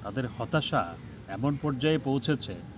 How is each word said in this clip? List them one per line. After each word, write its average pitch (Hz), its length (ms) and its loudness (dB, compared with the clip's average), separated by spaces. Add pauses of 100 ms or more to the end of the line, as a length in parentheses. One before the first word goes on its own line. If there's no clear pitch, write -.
তাদের 107 220 -2 (100)
হতাশা 131 480 2 (520)
এমন 131 180 2 (100)
পর্যায়ে 151 440 4
পৌঁছেছে 135 480 0 (220)